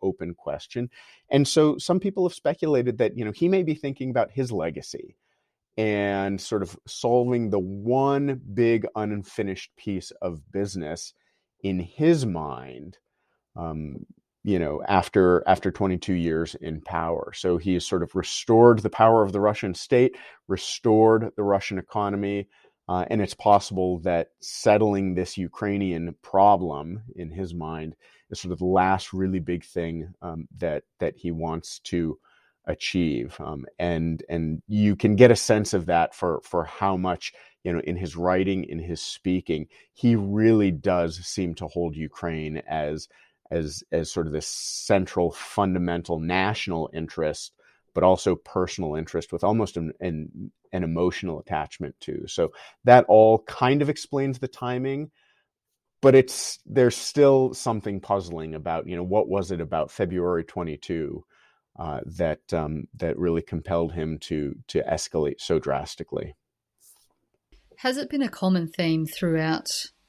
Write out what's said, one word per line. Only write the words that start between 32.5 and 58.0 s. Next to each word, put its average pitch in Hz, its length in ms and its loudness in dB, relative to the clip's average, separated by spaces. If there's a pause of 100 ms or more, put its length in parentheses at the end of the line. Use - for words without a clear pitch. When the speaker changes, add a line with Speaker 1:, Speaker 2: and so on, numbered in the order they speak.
Speaker 1:
achieve. 78 760 -4
Um, 71 260 -10 (120)
and, 82 500 -2
and 80 400 -4
you 104 280 4
can 104 200 4
get 120 140 10
a 113 60 8
sense 107 400 0
of 87 100 0
that 82 300 0
for, 87 280 -2
for 85 220 -2
how 98 320 -2
much, 92 340 -4 (320)
you 92 80 -2
know, 85 120 0
in 87 120 -4
his 85 200 -8
writing, 92 480 0
in 82 160 -8
his 85 240 -8
speaking, 90 640 -4 (260)
he 120 220 2
really 104 560 4
does 87 540 -2
seem 90 300 -4
to 82 120 -10
hold 82 280 -4
Ukraine 80 600 -8 (100)
as, 78 400 -6 (440)
as, 78 400 -4
as 82 200 -2
sort 82 160 -2
of 73 60 -8
this 73 140 -4
central - 840 -2
fundamental 87 880 -4
national 87 720 -2
interest, 78 600 -6 (400)
but 82 100 0
also 92 320 4
personal 87 600 -4
interest 80 380 -6
with 85 100 -6
almost 107 320 2
an, 82 240 -4
an, 85 520 -8 (200)
an 90 140 -4
emotional 82 540 -2
attachment 76 600 -8
to. - 280 -8
So - 260 -2 (320)
that 120 240 10
all 110 300 8
kind 139 420 0
of 143 80 -2
explains 139 500 -4
the 131 80 -8
timing, 131 640 -6 (880)
but 131 140 10
it's, - 500 4
there's 123 300 4
still 139 580 4
something 107 460 -4
puzzling 85 560 -4